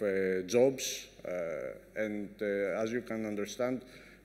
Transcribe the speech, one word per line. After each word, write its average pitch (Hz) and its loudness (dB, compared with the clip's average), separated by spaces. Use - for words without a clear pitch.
uh, 95 2
jobs, 127 4
uh, - -4
and, 104 -2
uh, 101 2
as 113 0
you 120 0
can 110 -4
understand, 107 0